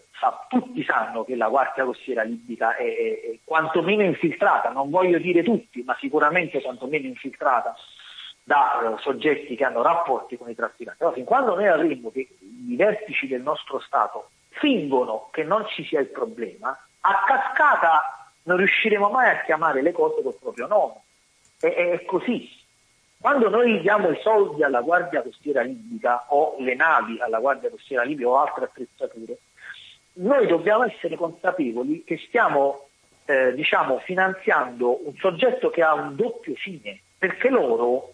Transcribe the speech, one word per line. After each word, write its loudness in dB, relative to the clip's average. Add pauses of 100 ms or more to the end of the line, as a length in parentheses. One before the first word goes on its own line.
(480)
tutti -2
sanno -2
che -4
la 2
Guardia 0
Costiera -4
libica -4
è, -4
è, -2
è -10
quantomeno 0
infiltrata, 2
non -4
voglio 4
dire 2
tutti, -2
ma -4
sicuramente 0
quantomeno -6
infiltrata -4 (680)
da, 2
eh, -14
soggetti -2
che 0
hanno 0
rapporti 0
con -14
i -12
trafficanti. -8
Allora, 0
fin -8
quando 2
noi 0
avremo 2
che -6 (120)
i -8
vertici 0
del -4
nostro -6
Stato -2 (200)
fingono 0
che -4
non 0
ci -8
sia 0
il -2
problema, -8 (240)
a 2
cascata 2 (140)
non 2
riusciremo 2
mai 4
a 0
chiamare 0
le 2
cose 0
col -6
proprio -8
nome. 0 (580)
È, 0
è, 0
è -2
così. -4 (640)
Quando 4
noi 4
diamo 2
i -2
soldi 2
alla 2
Guardia 0
Costiera -4
libica -4
o 2
le -2
navi 2
alla -2
Guardia -2
Costiera -6
libica -2
o 4
altre 0
attrezzature, -12 (800)
noi 2
dobbiamo 2
essere -6
consapevoli -4
che -6 (100)
stiamo, 2 (360)
eh, 2
diciamo, 0
finanziando 0
un -10
soggetto 0
che 0
ha 4
un -4
doppio -4
fine, -12 (160)
perché 0
loro, 2